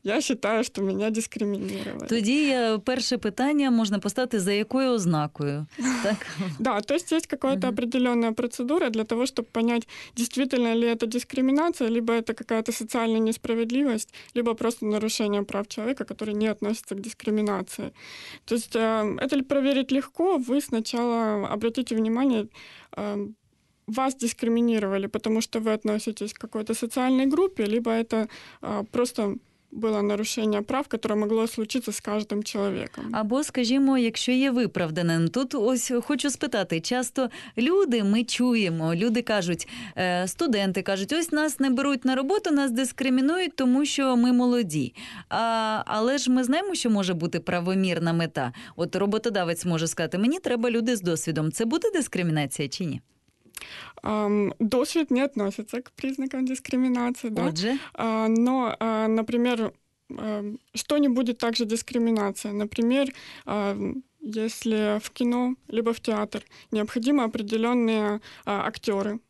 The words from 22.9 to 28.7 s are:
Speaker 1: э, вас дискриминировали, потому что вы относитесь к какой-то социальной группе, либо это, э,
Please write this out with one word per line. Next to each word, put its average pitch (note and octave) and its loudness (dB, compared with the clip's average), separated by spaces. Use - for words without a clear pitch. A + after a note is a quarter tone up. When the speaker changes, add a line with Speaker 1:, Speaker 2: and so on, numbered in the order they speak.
Speaker 1:
э, G3+ -4
вас C4 0
дискриминировали, A3+ 0
потому A3 0
что A3+ -4
вы A3 0
относитесь G#3+ -2
к - -20
какой-то A3 -4
социальной B3+ 2
группе, D#4 2
либо A#3 0
это, A3+ 0
э, G#3 -4